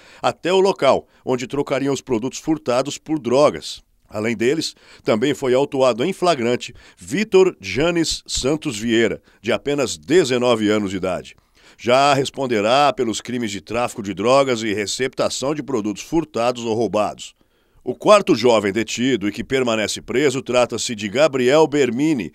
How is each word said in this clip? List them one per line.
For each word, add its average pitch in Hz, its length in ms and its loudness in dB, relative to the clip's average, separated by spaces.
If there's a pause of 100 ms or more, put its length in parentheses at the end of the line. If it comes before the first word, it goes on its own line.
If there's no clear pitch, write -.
(220)
até 127 300 -2
o 190 80 2
local, 147 480 2 (160)
onde 127 240 -4
trocariam 139 460 -2
os 131 80 -6
produtos 123 380 -4
furtados 139 580 -2
por 156 200 -6
drogas. 117 640 0 (320)
Além 110 220 -4
deles, 131 400 -2 (300)
também 131 280 2
foi 131 200 0
autuado 131 500 2
em 185 80 0
flagrante 123 640 -2 (220)
Vitor 185 640 2
Janes 151 680 -2
Santos 143 500 -4
Vieira, 113 440 0 (200)
de 113 120 -2
apenas 120 440 -4
dezenove 120 720 2
anos 104 220 0
de 98 60 -4
idade. 87 360 -6 (440)
Já 135 360 4
responderá 131 760 0
pelos 113 300 -4
crimes 120 280 -6
de 95 120 -10
tráfico 117 420 -8
de 98 100 -6
drogas 120 500 2
e 110 100 -4
receptação 127 840 -4
de 147 80 -8
produtos 107 400 -4
furtados 120 600 -2
ou 113 80 -2
roubados. 104 600 -2 (520)
O 123 100 -6
quarto 202 400 4
jovem 107 380 4
detido 110 560 -2
e - 20 -2
que 107 140 -10
permanece 113 560 -2
preso 127 400 0
trata-se 120 520 -2
de 107 140 -6
Gabriel 135 580 4
Bermini, 131 680 -2